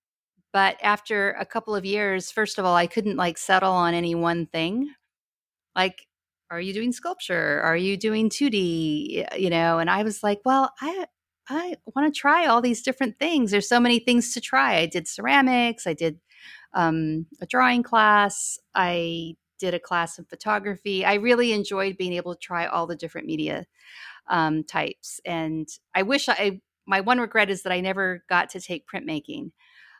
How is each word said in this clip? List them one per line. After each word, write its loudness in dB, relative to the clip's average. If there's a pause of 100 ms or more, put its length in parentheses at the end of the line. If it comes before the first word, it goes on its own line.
(540)
but 2
after 0
a -6
couple -6
of -4
years, -2
first -2
of 0
all, 4
I 4
couldn't, -2
like, 0
settle 4
on 2
any 0
one 0
thing. -2 (840)
Like, -2 (420)
"Are -8
you -6
doing -4
sculpture? -2
Are 2
you 0
doing 0
two 0
D?" -2
Y-, -8
you 0
know, 2
and 0
I 2
was -4
like, 0
"Well, 2
I, -6 (420)
I -6 (180)
wanna 2
try 2
all 4
these 0
different -2
things. 2
There's 2
so 6
many 6
things 2
to -8
try." 2
I 2
did -4
ceramics. 2
I -2
did, -2 (540)
um, 0 (140)
a -10
drawing 2
class. 4 (160)
I -2 (240)
did -2
a -2
class -4
in -18
photography. -4
I 4
really 4
enjoyed -2
being -4
able -6
to -16
try -4
all -2
the -6
different -12
media, -4 (640)
um, 0
types. -8
And -6 (260)
I 2
wish 0
I, 0 (240)
my 0
one 2
regret 0
is -4
that -2
I -2
never -2
got 2
to -12
take -10
printmaking. -8 (480)